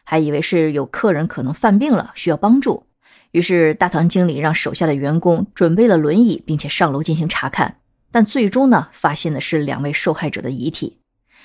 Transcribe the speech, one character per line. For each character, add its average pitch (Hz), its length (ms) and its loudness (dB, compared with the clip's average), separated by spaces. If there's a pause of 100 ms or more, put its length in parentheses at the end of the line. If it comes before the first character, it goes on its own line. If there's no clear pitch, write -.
还 160 160 0
以 151 120 0
为 147 100 -2
是 156 320 0
有 139 120 -2
客 202 280 -2
人 156 120 -2
可 - 160 -6
能 131 120 -4
犯 208 260 2
病 285 140 2
了， - 200 -2
需 - 160 -4
要 156 60 2
帮 226 240 4
助。 254 260 -4 (460)
于 170 100 2
是 170 340 2
大 175 120 0
堂 170 220 2
经 180 180 2
理 147 100 -2
让 151 160 0
手 - 200 -4
下 180 120 -2
的 156 80 2
员 143 240 0
工 170 380 2
准 165 200 2
备 226 120 4
了 202 80 4
轮 156 240 2
椅， 226 260 2
并 156 120 -4
且 151 100 -6
上 156 240 0
楼 139 100 -4
进 160 140 -2
行 160 140 -2
查 - 180 -6
看。 - 300 -4 (340)
但 226 140 4
最 220 240 0
终 262 200 2
呢， 196 220 2
发 151 240 -2
现 156 180 -4
的 135 60 -4
是 156 200 -2
两 143 220 -4
位 143 120 -6
受 165 200 -2
害 156 160 -4
者 - 120 -10
的 123 100 -6
遗 127 180 -6
体， - 280 -10 (480)